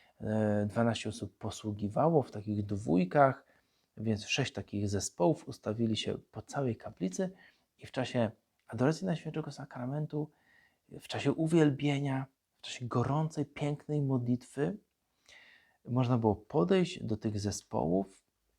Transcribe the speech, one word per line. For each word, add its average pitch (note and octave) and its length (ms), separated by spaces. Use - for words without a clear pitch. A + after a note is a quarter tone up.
e, G#2+ 460
dwanaście A2+ 420
osób - 300
posługiwało G#2+ 840
w - 80
takich G#2 360
dwójkach, C#3 800
więc A2 300
sześć - 260
takich G2+ 360
zespołów D3 600
ustawili A2 480
się - 220
po - 240
całej C3 340
kaplicy F#3 540
i - 80
w - 60
czasie A#2+ 380
adoracji D#3 380
Najświętszego D#3 440
Sakramentu, D3 800
w - 200
czasie B2+ 240
uwielbienia, C#3+ 920
w - 20
czasie - 260
gorącej, C#3 600
pięknej D3 560
modlitwy C3 760
można B2 340
było A2 180
podejść F3+ 640
do A2+ 140
tych G#2 240
zespołów F#2+ 840